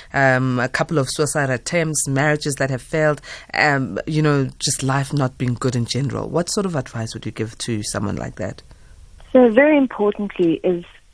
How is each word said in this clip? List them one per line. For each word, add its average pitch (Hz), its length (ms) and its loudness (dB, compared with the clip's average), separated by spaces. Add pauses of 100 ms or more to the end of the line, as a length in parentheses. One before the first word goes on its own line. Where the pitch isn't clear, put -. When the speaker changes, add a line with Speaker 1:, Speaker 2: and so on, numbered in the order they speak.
(120)
Speaker 1:
Um, 131 480 4
a 127 80 0
couple 156 300 -2
of 131 100 2
suicide 147 400 0
attempts, 156 580 -2
marriages 147 500 0
that 135 120 0
have 131 140 -4
failed, 151 400 0 (320)
um, 135 520 2
you 151 140 0
know, 143 380 2
just - 240 -4
life 135 320 0
not 135 240 0
being 123 160 0
good 123 200 -2
in 117 120 0
general. 117 420 -4
What 165 220 -2
sort 196 160 -2
of 170 100 -4
advice 117 380 -6
would 110 100 -12
you 110 80 -8
give 110 260 -6
to 110 240 -4
someone 101 340 -4
like - 180 -8
that? - 260 -8 (720)
Speaker 2:
So 254 160 8
very 285 300 6
importantly 208 840 0
is 175 220 -2 (300)